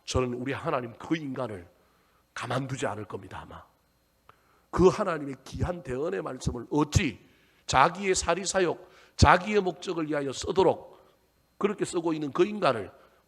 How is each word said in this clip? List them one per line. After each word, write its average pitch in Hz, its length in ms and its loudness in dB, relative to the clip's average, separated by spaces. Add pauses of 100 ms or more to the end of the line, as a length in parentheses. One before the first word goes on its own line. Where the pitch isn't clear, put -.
저는 127 280 0
우리 127 200 -4
하나님 123 440 -4
그 - 180 -4
인간을 127 520 -6 (640)
가만두지 131 540 -4
않을 104 180 -8
겁니다, 98 380 -12
아마. 82 200 -18 (1080)
그 180 180 6
하나님의 156 560 0
귀한 151 400 -6
대언의 160 380 -6
말씀을 127 480 -8
어찌 147 500 0 (460)
자기의 175 500 4
사리사욕, 175 720 0 (280)
자기의 185 440 6
목적을 170 460 -4
위하여 143 240 -2
쓰도록 - 640 0 (600)
그렇게 202 260 0
쓰고 165 300 -2
있는 151 180 -4
그 170 140 4
인간을 156 460 0 (360)